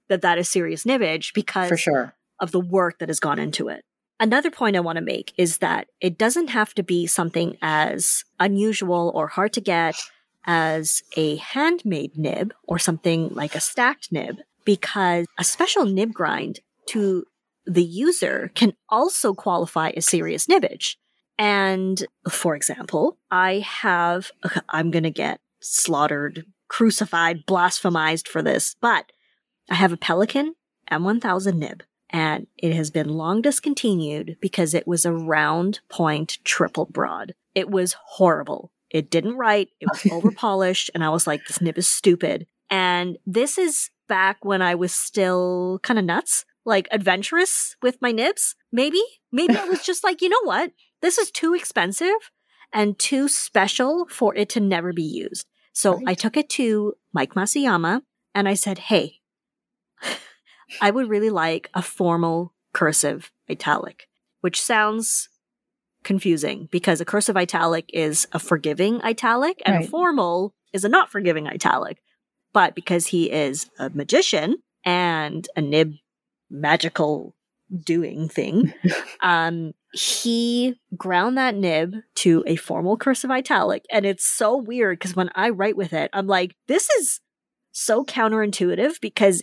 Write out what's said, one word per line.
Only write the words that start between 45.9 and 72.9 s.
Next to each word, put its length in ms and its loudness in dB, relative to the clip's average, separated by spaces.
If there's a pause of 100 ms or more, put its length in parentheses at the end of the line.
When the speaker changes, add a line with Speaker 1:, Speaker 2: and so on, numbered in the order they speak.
Speaker 1:
nuts, 420 0 (220)
like, 260 2
adventurous 920 0
with 200 0
my 100 0
nibs. 440 0 (160)
Maybe, 300 2 (300)
maybe 260 2
I 60 -4
was 180 -2
Speaker 2:
<laughs> 40 -8
Speaker 1:
just 180 -2
like, 180 -2
"You 80 2
know 140 2
what? 300 -2 (280)
This 160 2
is 140 0
too 220 0
expensive 800 -2 (420)
and 260 0
too 300 0
special 800 0
for 260 0
it 140 0
to 100 -2
never 320 0
be 120 -2
used." 440 -8 (240)
So 240 2
Speaker 2:
Right. 140 -6
Speaker 1:
I 40 2
took 220 -2
it 160 0
to 440 0 (180)
Mike 200 -2
Masuyama 680 0 (340)
and 140 2
I 60 2
said, 220 -2
"Hey, 440 0 (800)
<laughs> 800 -12
I 100 4
would 180 0
really 200 2
like 440 0
a 80 -2
formal 720 0 (200)
cursive 580 0 (180)
italic," 580 -4 (340)
which 200 -2
sounds 680 0 (760)
confusing 680 0
because 280 0
a 60 -6
cursive 320 0
italic 560 0
is 400 0
a 60 -4
forgiving 640 0
italic 600 0
and 100 4
a 40 2
Speaker 2:
Right. 100 -6
Speaker 1:
formal 640 0 (200)
is 100 -2
a 60 2
not 200 4
forgiving 380 0
italic. 540 -2 (500)
But 240 4
because 320 0